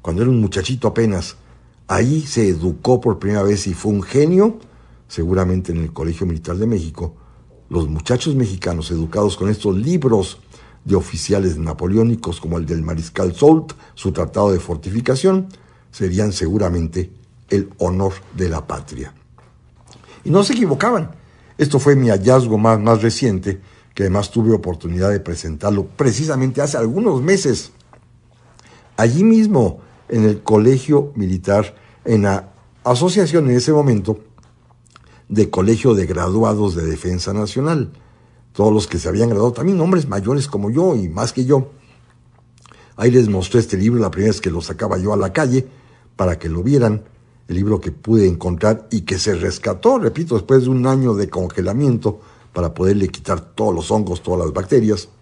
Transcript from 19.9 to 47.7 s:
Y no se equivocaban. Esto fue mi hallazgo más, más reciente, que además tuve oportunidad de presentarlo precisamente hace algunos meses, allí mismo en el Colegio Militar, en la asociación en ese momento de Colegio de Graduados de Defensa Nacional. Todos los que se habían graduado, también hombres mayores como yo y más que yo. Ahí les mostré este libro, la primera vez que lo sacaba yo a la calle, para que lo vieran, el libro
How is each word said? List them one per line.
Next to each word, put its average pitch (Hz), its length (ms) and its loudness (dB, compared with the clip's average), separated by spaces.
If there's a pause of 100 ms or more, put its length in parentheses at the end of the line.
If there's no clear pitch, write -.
Y - 60 -6
no 185 140 6
se 233 100 0
equivocaban. 196 580 0 (460)
Esto 143 220 2
fue 143 180 6
mi 123 120 4
hallazgo 113 480 4
más, 110 220 4
más 110 220 2
reciente, 101 580 -2 (340)
que 101 100 -4
además 98 280 -2
tuve 113 220 2
oportunidad 87 560 -2
de 101 100 0
presentarlo 85 680 -4
precisamente 131 760 -2
hace 143 160 -2
algunos 139 440 0
meses, 156 500 0 (1200)
allí 120 280 2
mismo 214 580 4 (260)
en 113 160 0
el 104 180 2
Colegio 131 720 2
Militar, 98 600 0 (300)
en 110 180 2
la 98 300 -2 (300)
asociación 160 680 2
en 123 80 4
ese 135 160 2
momento 113 460 2 (1080)
de 104 220 2
Colegio 110 460 2
de 95 100 0
Graduados 95 720 0
de 82 100 -4
Defensa 87 480 -4
Nacional. 120 580 -4 (640)
Todos 107 200 2
los 107 140 0
que 87 120 -4
se - 100 -6
habían 107 200 2
graduado, 113 240 2
también 175 260 0
hombres 165 280 2
mayores 107 400 -2
como 101 240 -4
yo 165 240 2
y 98 120 -2
más 101 260 -6
que 127 120 -2
yo. 131 260 2 (1200)
Ahí 117 160 4
les 120 180 6
mostré 95 300 2
este 104 180 -2
libro, 117 220 2
la 98 120 0
primera 98 200 2
vez 98 100 -4
que 92 100 -2
lo 82 100 -4
sacaba 90 360 -4
yo 98 160 -2
a 107 40 0
la 98 140 -2
calle, 131 360 0 (480)
para 87 240 -2
que 85 100 -8
lo 82 140 -4
vieran, 117 400 2 (440)
el 85 80 -6
libro 101 260 0